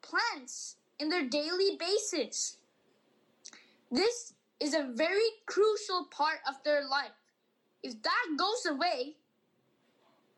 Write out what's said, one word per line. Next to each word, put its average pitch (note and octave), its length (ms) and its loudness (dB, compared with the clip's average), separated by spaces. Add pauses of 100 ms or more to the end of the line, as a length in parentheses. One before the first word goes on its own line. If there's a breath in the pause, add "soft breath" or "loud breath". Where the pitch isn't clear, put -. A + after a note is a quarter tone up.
plants F4+ 720 -6 (220)
in D4+ 100 -4
their E4 180 0
daily D#4+ 520 0
basis. E4+ 800 -2 (1300 loud breath)
This G4 440 0 (260)
is D4 140 0
a C#4+ 200 0
very F#4+ 340 4 (180)
crucial G4 640 2
part D4+ 280 0 (100)
of C#4 60 -2 (100)
their C#4+ 240 2
life. C4+ 240 -2 (720)
If A3+ 200 -10
that G#4+ 240 2 (120)
goes G#4 280 0
away, D4 500 0 (1200)